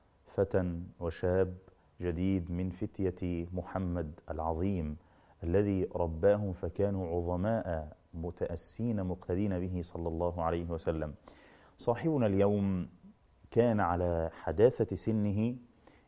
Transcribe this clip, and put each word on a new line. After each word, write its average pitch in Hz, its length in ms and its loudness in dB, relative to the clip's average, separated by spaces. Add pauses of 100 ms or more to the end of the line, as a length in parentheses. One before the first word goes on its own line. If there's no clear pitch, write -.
(260)
فتى 90 540 0 (200)
وشاب 90 580 0 (440)
جديد 87 500 0
من 92 180 -2
فتية 90 840 -4
محمد 87 680 -4 (100)
العظيم 80 680 -2 (460)
الذي 95 520 2
رباهم 92 580 2
فكانوا 95 540 0
عظماء 87 880 -2 (160)
متأسين 90 920 -4
مقتدين 92 560 -2
به 92 240 -2
صلى 85 240 -6
الله 85 360 -2
عليه 85 260 0
وسلم. 80 440 -4 (640)
صاحبنا 127 480 0
اليوم 98 640 2 (640)
كان 113 280 4
على 85 540 2
حداثة 101 600 2
سنه، 107 600 0 (520)